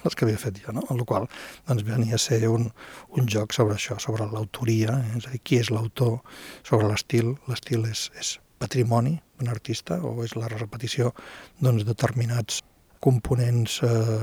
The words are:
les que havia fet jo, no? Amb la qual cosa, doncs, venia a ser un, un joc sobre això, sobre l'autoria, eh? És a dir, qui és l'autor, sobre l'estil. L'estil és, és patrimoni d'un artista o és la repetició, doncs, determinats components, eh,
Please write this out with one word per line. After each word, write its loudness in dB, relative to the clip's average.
les 2
que 2
havia 2
fet -6
jo, -10
no? -4
Amb -2
la -2
qual 0
cosa, -16
doncs, 0
venia 2
a 2
ser 2
un, 2
un 2
joc -2
sobre 4
això, -6
sobre -2
l'autoria, 0
eh? -2
És -8
a -12
dir, -6
qui 2
és 0
l'autor, 0
sobre 4
l'estil. 0
L'estil -2
és, -6
és -6
patrimoni 2
d'un -2
artista -4
o -4
és -6
la -4
repetició, -2
doncs, 4
determinats 0
components, 2
eh, 2